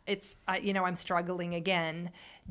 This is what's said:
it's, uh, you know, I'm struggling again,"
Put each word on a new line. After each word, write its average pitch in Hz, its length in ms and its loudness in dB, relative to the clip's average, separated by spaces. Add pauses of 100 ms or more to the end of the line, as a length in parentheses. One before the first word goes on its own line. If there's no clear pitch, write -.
it's, 196 300 -2 (120)
uh, 190 140 2
you 196 120 2
know, 185 120 4
I'm 180 100 0
struggling 175 600 0
again," 170 560 0 (400)